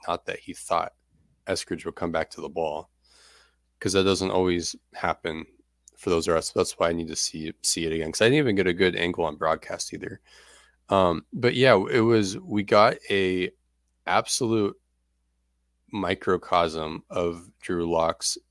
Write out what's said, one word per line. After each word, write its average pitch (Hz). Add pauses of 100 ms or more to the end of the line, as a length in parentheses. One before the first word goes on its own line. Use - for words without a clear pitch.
not 87
that -
he 92
thought 85 (540)
Eskridge 87
would 82
come 85
back 80
to -
the 71
ball, 78 (920)
'cause 95
that 95
doesn't 95
always 90 (180)
happen 80 (500)
for -
those 82
routes. 82
That's -
why 85
I -
need 82
to 78
see, 80 (100)
see -
it 80
again, 80
'cause -
I 107
didn't 139
even 123
get 95
a 90
good 90
angle 87
on 76
broadcast 80
either. - (680)
Um, 92
but 123
yeah, 127 (160)
it 123
was, 110
we 104
got 107 (120)
a 92 (560)
absolute 110 (1160)
microcosm 85
of 87
Drew 85
Lock's 82 (120)